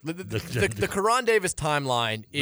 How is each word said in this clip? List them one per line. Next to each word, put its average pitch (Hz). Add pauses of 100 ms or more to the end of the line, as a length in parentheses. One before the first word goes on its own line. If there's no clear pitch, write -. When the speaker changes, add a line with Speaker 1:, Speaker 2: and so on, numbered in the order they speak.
Speaker 1:
The, 151
the, 180
Speaker 2:
The, 107
Speaker 1:
the, -
the, 202 (140)
Speaker 2:
the 196
Speaker 1:
Karan 220
Davis 214
timeline 123
Speaker 2:
the 143